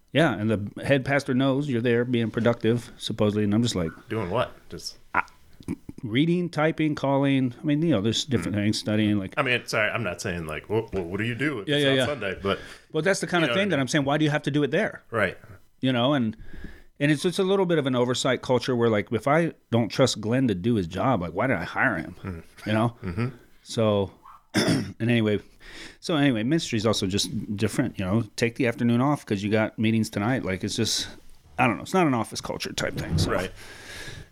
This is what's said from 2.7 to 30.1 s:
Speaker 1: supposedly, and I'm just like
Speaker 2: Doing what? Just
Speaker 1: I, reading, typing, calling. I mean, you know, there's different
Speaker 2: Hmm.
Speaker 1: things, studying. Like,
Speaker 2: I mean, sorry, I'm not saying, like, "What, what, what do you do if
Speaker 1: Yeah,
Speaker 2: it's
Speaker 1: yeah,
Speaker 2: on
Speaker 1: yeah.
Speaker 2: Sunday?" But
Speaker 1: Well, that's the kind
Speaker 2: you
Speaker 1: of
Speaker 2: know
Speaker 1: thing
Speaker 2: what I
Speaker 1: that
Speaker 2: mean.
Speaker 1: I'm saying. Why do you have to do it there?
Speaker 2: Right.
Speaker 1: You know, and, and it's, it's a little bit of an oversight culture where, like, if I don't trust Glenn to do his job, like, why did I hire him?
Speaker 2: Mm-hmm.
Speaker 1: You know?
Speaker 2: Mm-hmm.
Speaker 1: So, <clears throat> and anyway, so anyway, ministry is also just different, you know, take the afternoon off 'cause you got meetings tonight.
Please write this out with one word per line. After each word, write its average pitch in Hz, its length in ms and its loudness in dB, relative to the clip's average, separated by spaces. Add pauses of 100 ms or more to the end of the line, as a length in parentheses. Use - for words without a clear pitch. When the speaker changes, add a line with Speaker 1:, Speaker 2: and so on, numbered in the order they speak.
Speaker 1:
supposedly, 104 480 0
and 101 80 2
I'm 113 100 4
just 120 120 -2
like 85 160 -2 (180)
Speaker 2:
Doing 107 200 -4
what? 110 220 -2 (160)
Just - 300 -12 (160)
Speaker 1:
I, - 80 2 (840)
reading, 165 460 0
typing, 156 460 0
calling. 135 640 2
I - 40 -12
mean, 147 160 2
you 170 100 2
know, 101 100 2
there's 110 240 0
different 92 320 -2
Speaker 2:
Hmm. 104 60 0
Speaker 1:
things, 107 160 0
studying. 107 380 0
Like, 95 200 -6
Speaker 2:
I 151 60 -2
mean, 123 220 -2
sorry, 107 260 0
I'm 110 120 -4
not 87 180 -6
saying, 85 240 -4
like, 76 240 -10
"What, 110 240 -2
what, 95 120 -2
what 90 140 -6
do 110 40 -2
you 120 120 -2
do 135 240 -4
if 95 100 -8
Speaker 1:
Yeah, 143 80 2
Speaker 2:
it's 143 80 2
Speaker 1:
yeah, 135 60 4
Speaker 2:
on 135 60 4
Speaker 1:
yeah. 131 80 2
Speaker 2:
Sunday?" 104 380 -4
But 95 160 0 (320)
Speaker 1:
Well, 156 120 -2
that's 190 180 2
the 180 60 -4
kind 170 160 2
Speaker 2:
you - 20 4
Speaker 1:
of 120 100 2
Speaker 2:
know 143 60 2
Speaker 1:
thing 208 60 0
Speaker 2:
what - 0 -
I - 20 -2
Speaker 1:
that 165 80 2
Speaker 2:
mean. 135 40 0
Speaker 1:
I'm 131 60 -2
saying. 147 160 2
Why 139 140 2
do 156 80 2
you 147 60 2
have 147 120 -2
to 147 80 -2
do 147 120 2
it 131 80 0
there? - 380 -2
Speaker 2:
Right. 107 280 0 (420)
Speaker 1:
You 131 140 2
know, 123 200 4
and, 117 220 0 (640)
and 143 120 4
it's, 147 120 0
it's 180 160 0
a 196 40 2
little 196 220 4
bit 170 120 4
of 139 100 0
an 127 80 2
oversight 123 460 2
culture 127 340 2
where, 117 140 4
like, 104 220 2
if 113 160 -2
I 160 260 2 (180)
don't 131 180 2
trust - 300 2
Glenn 120 300 0
to 101 60 2
do 107 200 0
his 95 120 2
job, 95 340 0
like, 85 120 -6
why 104 140 0
did 127 80 2
I 85 80 -4
hire 104 320 0
him? 85 260 -8
Speaker 2:
Mm-hmm. 90 480 -10
Speaker 1:
You 107 40 2
know? 113 280 0
Speaker 2:
Mm-hmm. 95 260 -4 (360)
Speaker 1:
So, 104 480 0 (220)
<clears throat> - 220 -20
and 113 440 0
anyway, 110 400 2 (640)
so 175 160 -2
anyway, 135 260 2
ministry 147 340 0
is 104 80 -2
also 104 220 2
just 101 480 -2
different, 107 440 0
you 101 40 -2
know, 101 200 2 (120)
take 117 200 0
the 131 120 0
afternoon 117 320 2
off 139 260 2
'cause 101 180 0
you 104 60 -2
got 107 300 0
meetings 110 300 2
tonight. 107 340 0